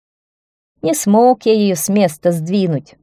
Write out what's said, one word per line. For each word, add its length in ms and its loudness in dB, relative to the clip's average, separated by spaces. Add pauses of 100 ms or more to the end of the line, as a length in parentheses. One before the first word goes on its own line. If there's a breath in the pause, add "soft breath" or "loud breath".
(800)
Не 120 -2
смог 520 2
я 80 2
её 220 0
с 140 -8
места 420 0
сдвинуть, 720 -4